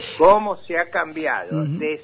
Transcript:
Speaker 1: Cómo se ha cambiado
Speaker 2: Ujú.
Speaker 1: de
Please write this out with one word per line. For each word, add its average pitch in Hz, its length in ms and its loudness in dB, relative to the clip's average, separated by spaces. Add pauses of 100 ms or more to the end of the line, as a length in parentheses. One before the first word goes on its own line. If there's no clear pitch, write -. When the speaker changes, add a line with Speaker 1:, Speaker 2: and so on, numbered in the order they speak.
(180)
Speaker 1:
Cómo 202 460 6
se 170 140 -6
ha 170 120 -2
cambiado 156 720 -4
Speaker 2:
Ujú. 143 160 -4
Speaker 1:
de 151 260 -6